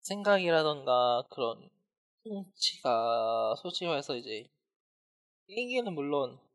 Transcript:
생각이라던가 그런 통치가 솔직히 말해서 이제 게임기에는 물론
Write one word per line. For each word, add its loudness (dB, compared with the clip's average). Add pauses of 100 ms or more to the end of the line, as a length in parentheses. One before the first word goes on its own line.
생각이라던가 2
그런 -6 (540)
통치가 0
솔직히 -6
말해서 -2
이제 -10 (1000)
게임기에는 -2
물론 -2 (160)